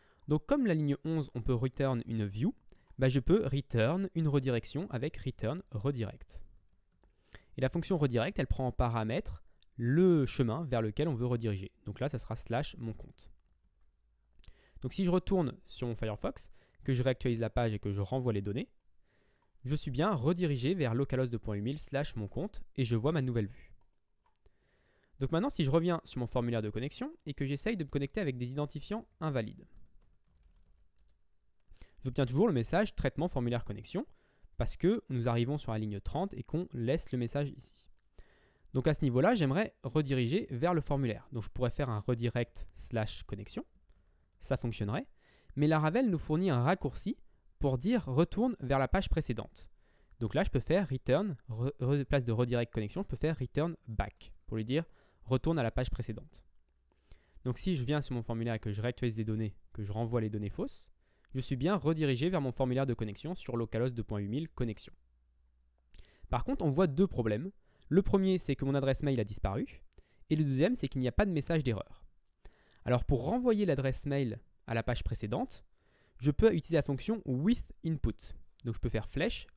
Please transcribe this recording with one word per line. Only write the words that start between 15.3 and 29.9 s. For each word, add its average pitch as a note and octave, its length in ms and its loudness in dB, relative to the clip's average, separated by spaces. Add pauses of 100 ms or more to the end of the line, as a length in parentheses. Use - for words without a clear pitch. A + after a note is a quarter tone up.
sur - 200 -8
mon A#2 80 -4
Firefox, - 560 -6 (320)
que C3+ 120 0
je B2 80 2
réactualise B2 380 0
la A2+ 100 -2
page A#2 240 0
et G2+ 40 -4
que G#2 140 -4
je G2+ 80 -2
renvoie B2 320 0
les G#2 80 0
données, G#2 300 -4 (960)
je C#3 80 -2
suis D3 160 -4
bien F#3 240 2
redirigé D3 580 0
vers C3+ 220 0
localhost C3 360 0
deux A#2 80 -2
point G#2+ 180 -4
huit G2+ 40 -2
mille C3 180 -4
slash - 380 -4
mon G#2 100 -4
compte - 360 -6 (140)
et C3 100 2
je A2+ 100 2
vois C3 160 2
ma D#3+ 80 0
nouvelle A#2 280 0
vue. - 260 -18 (1500)
Donc C3+ 100 0
maintenant, G3 200 0
si - 120 0
je C3+ 80 2
reviens E3 340 4
sur - 160 -8
mon A#2+ 60 -2
formulaire A#2+ 360 0
de G#2+ 80 -4
connexion C#3+ 420 -6 (140)
et D3 80 -8
que C#3+ 100 -4
j'essaye C#3+ 320 -2
de E3 80 -4
me C3+ 60 -10
connecter C#3+ 320 -2
avec C3 160 -2
des B2 120 -4
identifiants D3 560 -6 (140)
invalides, C3 460 -4 (2250)